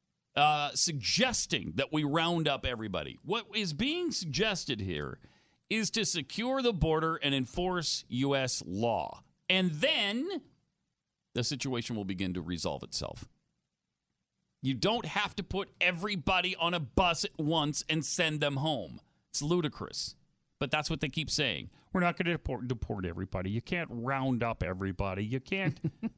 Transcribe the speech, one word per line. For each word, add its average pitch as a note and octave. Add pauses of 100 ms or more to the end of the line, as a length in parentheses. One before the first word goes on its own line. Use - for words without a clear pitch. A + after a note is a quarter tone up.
(360)
uh, D3
suggesting C#3+
that C3+
we D3+
round D#3+
up C3+
everybody. G2+
What G#3
is G3+
being D4
suggested D#3+
here D2+ (500)
is G#3+
to A3
secure A#3
the A#3+
border D#3+
and C#3+
enforce F3
U C#3
S C3
law. G2 (260)
And F#3
then A#3+ (1040)
the B2
situation B2
will G#2
begin F#2
to F2+
resolve D#2+
itself. - (1400)
You C3
don't G3
have G3
to G3
put G3 (120)
everybody F3+
on F3
a F3
bus E3+
at -
once D3+
and D#3
send D#3
them C#3+
home. C3 (300)
It's -
ludicrous. D#3 (440)
But C#3+
that's D3+
what D#3
they D3
keep D#3
saying. G#2+ (200)
"We're F#3
not F3
gonna F3
deport, B2+
deport G#2+
everybody. F#2
You A2+
can't E3+
round B2+
up A#2
everybody. F#2+
You B2
can't." F#3+ (380)